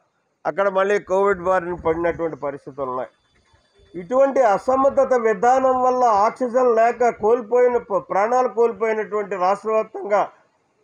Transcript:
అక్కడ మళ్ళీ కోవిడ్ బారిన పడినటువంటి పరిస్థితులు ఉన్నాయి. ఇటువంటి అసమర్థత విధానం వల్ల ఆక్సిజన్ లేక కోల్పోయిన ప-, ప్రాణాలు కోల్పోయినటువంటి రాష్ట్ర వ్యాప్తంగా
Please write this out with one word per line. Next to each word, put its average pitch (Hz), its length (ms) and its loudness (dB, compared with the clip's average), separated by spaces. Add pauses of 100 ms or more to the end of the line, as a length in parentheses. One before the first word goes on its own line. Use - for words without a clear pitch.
(460)
అక్కడ 165 240 -2
మళ్ళీ 196 300 0
కోవిడ్ 190 440 -2
బారిన 180 300 -2
పడినటువంటి 165 600 -4
పరిస్థితులు 139 540 -10
ఉన్నాయి. 127 200 -8 (920)
ఇటువంటి 262 400 2 (120)
అసమర్థత 262 600 2 (140)
విధానం 254 480 2 (100)
వల్ల 254 180 2 (220)
ఆక్సిజన్ 247 540 0
లేక 233 300 2 (120)
కోల్పోయిన 240 560 2 (120)
ప-, 185 200 -2
ప్రాణాలు 233 480 0
కోల్పోయినటువంటి 214 840 -2
రాష్ట్ర 196 300 -2
వ్యాప్తంగా 220 480 -2 (640)